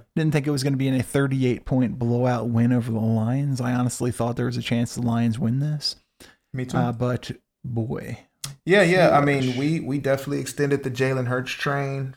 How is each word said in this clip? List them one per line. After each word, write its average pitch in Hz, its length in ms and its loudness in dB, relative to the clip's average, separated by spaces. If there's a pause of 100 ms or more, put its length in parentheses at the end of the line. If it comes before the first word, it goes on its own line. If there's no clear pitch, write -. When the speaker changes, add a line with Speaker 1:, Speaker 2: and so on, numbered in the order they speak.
(160)
Speaker 1:
Didn't 156 160 2
think 147 160 0
it 151 40 2
was 135 120 0
gonna 139 140 0
be 135 100 0
in 131 80 2
a 123 80 2
thirty-eight 135 640 0
point 127 340 0
blowout 120 480 0
win 117 240 4
over 120 180 2
the 110 120 -2
Lions. 123 580 0
I 123 140 -2
honestly 123 380 0
thought 120 260 -2
there 123 80 -2
was 120 100 -2
a 120 60 -2
chance 117 340 -2
the 123 60 -4
Lions 117 360 0
win 123 220 0
this. 151 380 -4 (560)
Speaker 2:
Me 127 120 -6
too. 131 120 -4
Speaker 1:
Uh, 120 160 0
but 123 380 -4 (340)
boy. 117 520 -6 (480)
Speaker 2:
Yeah, 190 180 6
yeah. 175 260 6
I 143 120 6
Speaker 1:
Sheesh. 143 40 2
Speaker 2:
mean, 131 320 0
we, 151 240 0
we 139 180 -4
definitely 139 400 -2
extended 139 440 -2
the 131 80 -4
Jalen 131 360 0
Hurts 127 240 -4
train 139 640 -4